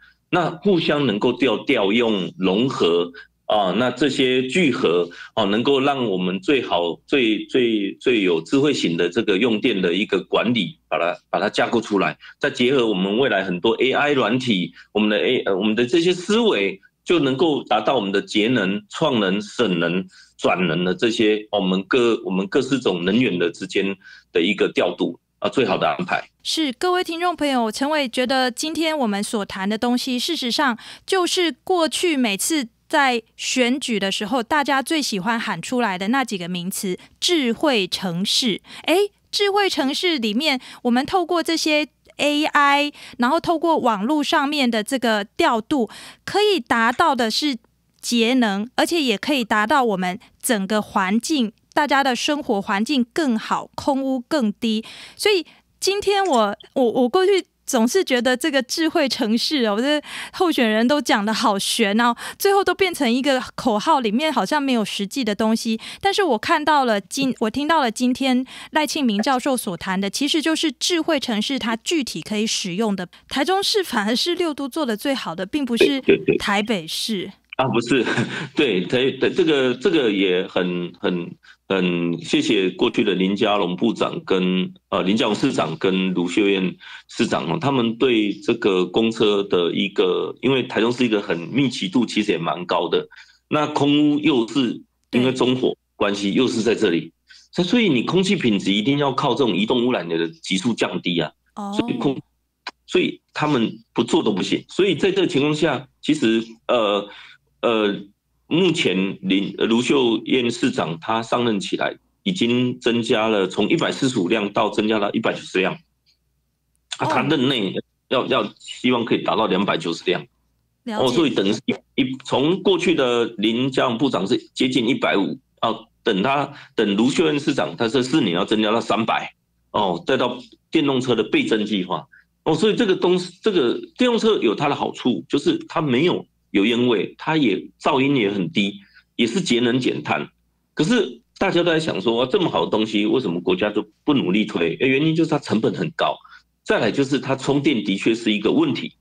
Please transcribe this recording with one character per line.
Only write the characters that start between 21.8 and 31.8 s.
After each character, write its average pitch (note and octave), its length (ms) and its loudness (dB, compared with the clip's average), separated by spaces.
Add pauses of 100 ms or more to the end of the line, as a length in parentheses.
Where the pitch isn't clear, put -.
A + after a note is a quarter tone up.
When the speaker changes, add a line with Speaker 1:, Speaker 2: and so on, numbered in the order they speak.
Speaker 1:
各， A#2+ 380 2
我 - 60 -8
们 F#2+ 180 -2
各 D3 140 0
四 C3+ 160 0
种 F#2 260 -2
能 F#2+ 160 2
源 F2+ 200 0
的 F2 100 0
之 F#2+ 160 -10
间 G2 320 -4 (340)
的 F2+ 80 0
一 F2+ 140 2
个 G2+ 180 0
调 F#2 240 0
度， E2+ 240 -4 (200)
啊， G#2 100 -2
最 B2+ 160 0
好 F#2 100 0
的 D#2+ 120 0
安 D2+ 180 -4
排。 - 180 -4 (200)
Speaker 2:
是， D#4 300 -2
各 F4+ 180 -2
位 F4+ 120 0
听 E4 160 -8
众 F4 160 -2
朋 D4 120 -2
友， A#3+ 240 0
陈 C4+ 180 -2
伟 D4+ 180 0
觉 B3 200 -2
得 B3+ 240 0
今 D#4 200 -6
天 D#4 240 -2
我 C4+ 120 0
们 G3+ 160 -2
所 G#3+ 220 -4
谈 F#3+ 220 -6
的 G#3+ 80 0
东 A#3+ 220 0
西， B3 220 -4
事 D#4+ 160 -2
实 B3 160 -4
上 B3 260 0 (280)
就 F#4 200 2
是 E4+ 260 0 (120)
过 E4+ 260 2